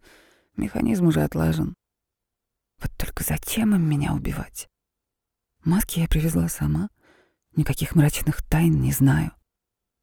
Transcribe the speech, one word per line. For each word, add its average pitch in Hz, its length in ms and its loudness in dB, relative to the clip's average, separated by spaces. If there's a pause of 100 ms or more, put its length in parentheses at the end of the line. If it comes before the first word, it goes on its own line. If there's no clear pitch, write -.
(560)
Механизм 202 500 0
уже 156 160 4
отлажен. 160 520 -2 (1040)
Вот - 180 -6
только - 240 -6
зачем 208 520 0
им 165 140 2
меня 151 260 0
убивать? - 540 -6 (960)
Маски 175 360 0
я 165 80 0
привезла 165 400 2
сама. 151 400 -2 (680)
Никаких 147 400 -2
мрачных 151 480 2
тайн 160 380 2
не 65 120 0
знаю. - 400 2 (720)